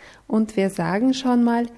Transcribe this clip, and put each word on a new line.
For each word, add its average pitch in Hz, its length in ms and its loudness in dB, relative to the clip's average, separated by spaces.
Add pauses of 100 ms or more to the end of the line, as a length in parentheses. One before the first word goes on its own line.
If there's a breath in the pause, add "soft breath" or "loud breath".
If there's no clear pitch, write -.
(260 loud breath)
Und 220 300 -2
wir 190 140 0
sagen 190 420 0
schon 247 320 0
mal, 233 220 0 (120)